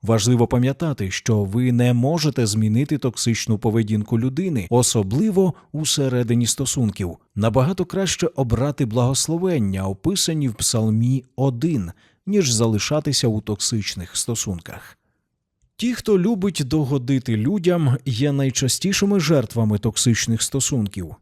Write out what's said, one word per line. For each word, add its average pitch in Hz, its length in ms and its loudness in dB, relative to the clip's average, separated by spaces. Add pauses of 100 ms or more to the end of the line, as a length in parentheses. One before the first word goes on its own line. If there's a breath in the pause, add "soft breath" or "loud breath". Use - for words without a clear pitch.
Важливо 113 440 4
пам'ятати, 127 640 0
що 107 340 0
ви 123 280 0
не 120 200 4
можете 135 540 0
змінити 110 520 0
токсичну 113 600 -2
поведінку 110 600 0
людини, 131 520 -2
особливо 127 840 2 (180 loud breath)
усередині 123 760 0
стосунків. 110 680 -2 (180)
Набагато 127 500 0
краще 185 420 -2 (100)
обрати 135 500 0
благословення, 123 1000 0
описані 156 600 -2
в 110 60 -4
Псалмі 113 720 0 (120)
один, 127 540 0 (360 soft breath)
ніж 190 240 2
залишатися 120 760 0
у 107 120 0
токсичних 104 760 -6
стосунках. - 840 -8 (760)
Ті, 240 180 -2
хто 214 240 2
любить 185 480 0
догодити 131 680 0
людям, 160 680 2
є 135 280 0
найчастішими 139 880 0
жертвами 117 580 2
токсичних 113 640 0
стосунків. 101 800 -4